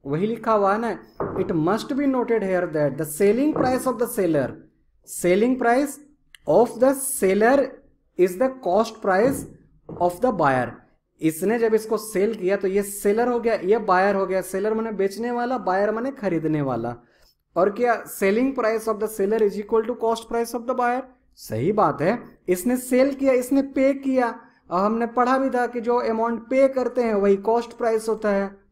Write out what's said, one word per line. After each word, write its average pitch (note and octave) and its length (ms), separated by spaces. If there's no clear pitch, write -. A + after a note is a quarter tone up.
वही D#3 220
लिखा A3+ 260
हुआ G3 200
है A3 80
ना, A#3 100
it F3+ 120
must G#3+ 340
be C#4+ 140
noted A#3 340
here F#3 260
that D3 300
the D#3+ 80
selling A#3 480
price B3+ 320
of A#3+ 120
the A#3 120
seller, D#3 360
selling G#3 500
price B3+ 400
of A3 280
the C4 180
seller G#3+ 600
is F3+ 180
the C4 120
cost G#3 400
price G#3+ 400
of F3 320
the B3+ 160
buyer। C3+ 340
इसने F#3 380
जब A3 160
इसको G#3+ 240
सेल G#3+ 360
किया F#3+ 220
तो G3 120
ये G3 160
सेलर A3 440
हो A#3+ 120
गया, A3 140
ये G3 260
बायर F#3+ 360
हो F#3+ 100
गया। F#3 160
सेलर G3+ 320
माने A3+ 200
बेचने G3 360
वाला, A#3+ 300
बायर F#3+ 300
माने A#3 220
खरीदने D#3+ 500
वाला। A#2+ 320
और F#3+ 160
क्या A#3 380
selling A#3 440
price A3+ 340
of G#3 120
the G#3+ 100
seller G#3 300
is G3+ 180
equal A3 280
to A#3+ 120
cost A3+ 300
price A#3 260
of A#3 120
the B3 100
buyer? B3 260
सही B2 360
बात D#3+ 280
है, G#3+ 160
इसने G#3 300
सेल C4 360
किया, C4+ 200
इसने C4+ 300
पे C#4 320
किया, B3+ 380
और F3 100
हमने A3+ 280
पढ़ा B3 300
भी C4+ 120
था B3 160
कि A#3+ 160
जो A#3+ 180
अमाउंट A3+ 500
पे C4+ 200
करते B3 320
हैं A3+ 140
वही G3 260
कॉस्ट A#3 360
प्राइस A3+ 300
होता G#3+ 240
है G3 180